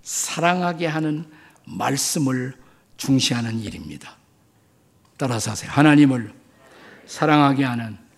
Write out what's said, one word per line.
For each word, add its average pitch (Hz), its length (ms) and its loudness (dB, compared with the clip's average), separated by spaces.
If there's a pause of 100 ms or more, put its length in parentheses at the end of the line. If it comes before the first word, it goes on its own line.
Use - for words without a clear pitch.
사랑하게 175 840 -2
하는 156 380 -4 (400)
말씀을 131 880 -2 (420)
중시하는 120 640 0
일입니다. 78 580 -14 (1000)
따라서 120 340 -4
하세요. - 220 -10
하나님을 143 600 4 (760)
사랑하게 143 580 2
하는 117 340 -6 (200)